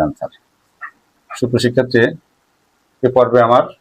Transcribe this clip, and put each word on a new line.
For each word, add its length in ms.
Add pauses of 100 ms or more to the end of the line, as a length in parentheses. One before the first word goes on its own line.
আনসার। 280 (1040)
সুপ্রিয় 260
শিক্ষার্থী, 360 (1040)
এ 100
পর্বে 220 (100)
আমার 160 (160)